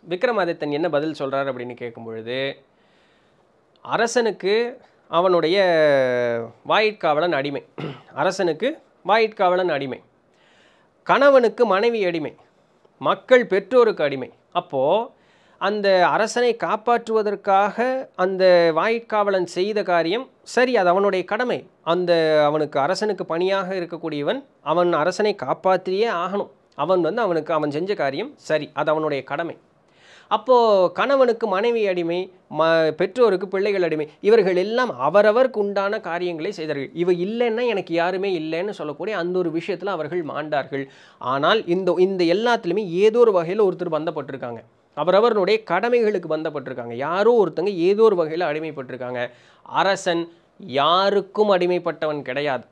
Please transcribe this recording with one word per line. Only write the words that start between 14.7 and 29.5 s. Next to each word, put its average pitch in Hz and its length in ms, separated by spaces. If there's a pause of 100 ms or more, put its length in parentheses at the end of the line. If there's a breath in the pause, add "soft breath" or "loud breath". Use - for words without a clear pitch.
அந்த 196 500
அரசனை 220 480
காப்பாற்றுவதற்காக 214 1600
அந்த 185 600
வாயிற்காவலன் 202 680
செய்த 202 380
காரியம் 180 480 (120)
சரி, 247 340
அது 185 120
அவனுடைய 185 360
கடமை. 208 420 (160)
அந்த 165 640
அவனுக்கு, 147 360
அரசனுக்கு 185 460
பணியாக 185 480
இருக்கக்கூடியவன், 165 720 (160)
அவன் 175 320
அரசனை 180 500
காப்பாற்றியே 185 680
ஆகணும். 185 420 (240)
அவன் 180 260
வந்து, 170 220
அவனுக்கு, 170 300
அவன் 151 180
செஞ்ச 175 240
காரியம் 160 420
சரி, 151 360
அது 151 180
அவனுடைய 151 340
கடமை. 151 340 (720 soft breath)